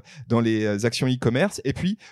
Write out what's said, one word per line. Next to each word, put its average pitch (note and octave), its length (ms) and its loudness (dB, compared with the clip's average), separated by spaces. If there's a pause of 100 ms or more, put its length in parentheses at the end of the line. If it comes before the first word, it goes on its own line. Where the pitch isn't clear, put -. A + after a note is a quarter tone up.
(280)
dans A#2 120 4
les G#2+ 460 2
actions A#2+ 220 0
e-commerce. B2+ 580 0
Et C3+ 80 -2
puis, F3+ 240 -2 (140)